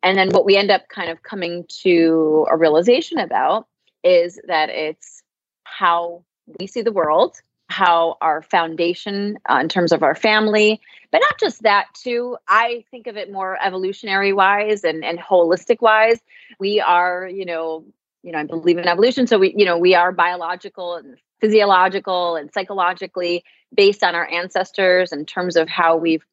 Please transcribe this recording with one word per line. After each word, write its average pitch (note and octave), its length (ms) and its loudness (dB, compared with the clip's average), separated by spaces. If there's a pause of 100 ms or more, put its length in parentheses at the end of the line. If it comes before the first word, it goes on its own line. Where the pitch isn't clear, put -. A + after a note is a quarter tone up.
And F#3+ 160 2
then F#3+ 100 2
what F3+ 160 4
we G3 100 4
end G3+ 140 2
up F#3+ 200 2
kind F3 200 -8
of E3 140 -12
coming F3 420 -10 (160)
to D#3+ 680 2
a - 80 0
realization F3 640 2
about E3 480 -2 (380)
is F3 440 2
that D#3 220 -2
it's - 540 -10 (400)
how E3+ 600 -4 (360)
we G3 80 -8
see A#3 160 -8
the A3+ 80 -2
world, F3 500 0 (280)
how E3+ 520 0
our D#3 220 -2
foundation, F3+ 960 -4 (100)
uh, C3+ 100 2
in C#3+ 80 -2
terms F3 240 0
of D#3+ 120 0
our D3+ 100 2
family, G#3+ 680 2 (320)
but D#4 100 4
not D5 180 0
just D#4 240 -4
that G3+ 320 2
too. B3 420 -6 (100)
I A#3 440 0
think A#3+ 160 -16
of G#3 100 -12
it G3 140 -12
more F#3+ 280 -8
evolutionary G3 720 -2
wise G3+ 500 0
and, D#3+ 200 -2
and E3+ 140 -6
holistic F3 640 0
wise. A3 380 4 (400)
We G3+ 200 -2
are, F3+ 480 0
you F#3+ 160 -10
know, D#3+ 400 -8 (380)
you F3 100 -18
know, E3 80 -6
I D3+ 40 -6
believe E3 340 -2
in F3 100 -4
evolution. A#3 380 2
So G#3+ 140 2
we, F#3+ 180 2
you G3+ 80 6
know, F3 140 0
we F3+ 160 6
are F3 160 4
biological F3+ 840 -4
and C3+ 220 -18 (240)
physiologically F#3+ 1000 2
and D3 140 -16
psychologically F3+ 880 -4 (300)
based G3+ 300 4
on F3+ 100 0
our E3+ 140 -2
ancestors F3+ 840 0
in D3+ 140 -8
terms F3+ 300 -4
of D#3+ 120 2
how E3 300 2
we've D#3+ 360 -2